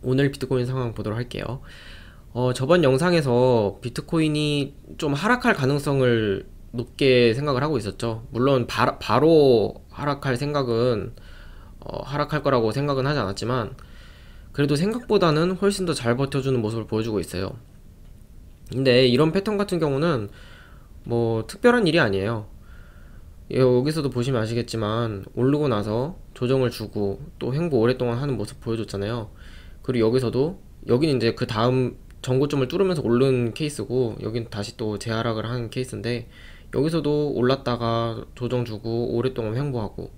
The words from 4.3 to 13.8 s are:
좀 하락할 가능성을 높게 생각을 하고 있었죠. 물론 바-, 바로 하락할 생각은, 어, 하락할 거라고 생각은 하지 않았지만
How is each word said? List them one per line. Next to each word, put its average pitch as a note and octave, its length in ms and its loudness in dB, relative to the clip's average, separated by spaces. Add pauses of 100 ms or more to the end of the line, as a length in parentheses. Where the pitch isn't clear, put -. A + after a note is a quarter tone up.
좀 D3 160 -2
하락할 A3+ 420 2
가능성을 B2+ 920 2 (240)
높게 A#2+ 640 4
생각을 C3+ 300 0
하고 D#3 140 0
있었죠. A2 520 -6
물론 B2 380 2
바-, - 300 0
바로 C3 920 4
하락할 C#3 460 -2
생각은, B2 800 0 (640)
어, - 240 -10
하락할 D3 400 -2
거라고 A#2+ 260 4
생각은 C3+ 340 0
하지 D3 140 0
않았지만 A2 560 -2 (760)